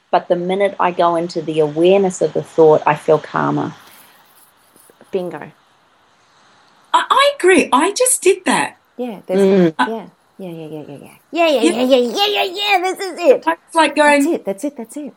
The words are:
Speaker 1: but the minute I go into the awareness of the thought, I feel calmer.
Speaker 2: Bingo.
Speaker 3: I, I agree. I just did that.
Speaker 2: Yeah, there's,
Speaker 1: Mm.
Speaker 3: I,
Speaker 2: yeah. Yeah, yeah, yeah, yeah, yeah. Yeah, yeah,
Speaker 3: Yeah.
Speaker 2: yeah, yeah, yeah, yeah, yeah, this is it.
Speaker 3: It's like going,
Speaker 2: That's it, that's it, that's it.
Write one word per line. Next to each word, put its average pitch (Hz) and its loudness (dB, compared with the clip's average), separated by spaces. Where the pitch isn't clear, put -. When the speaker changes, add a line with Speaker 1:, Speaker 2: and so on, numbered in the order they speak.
Speaker 1:
but 180 -2
the 180 0
minute 190 -2
I 180 0
go 170 0
into 170 -6
the 156 -4
awareness 180 2
of 156 -2
the 156 -4
thought, 156 4
I 151 2
feel 156 0
calmer. 147 -4
Speaker 2:
Bingo. 165 -8
Speaker 3:
I, - 0
I 554 2
agree. 359 4
I 320 2
just - -2
did 370 2
that. 175 -2
Speaker 2:
Yeah, 233 -10
there's, 185 0
Speaker 1:
Mm. 190 4
Speaker 3:
I, 202 -2
Speaker 2:
yeah. 220 -10
Yeah, 180 -14
yeah, 165 -14
yeah, 151 -12
yeah, 143 -16
yeah. - -20
Yeah, 330 0
yeah, 262 0
Speaker 3:
Yeah. 294 4
Speaker 2:
yeah, 233 -2
yeah, 247 2
yeah, 403 0
yeah, 403 -2
yeah, 403 -2
this 381 -4
is 359 -8
it. 269 2
Speaker 3:
It's - -6
like 302 2
going, 294 2
Speaker 2:
That's 330 -2
it, - -8
that's 196 -8
it, 294 -8
that's 226 -16
it. 294 -14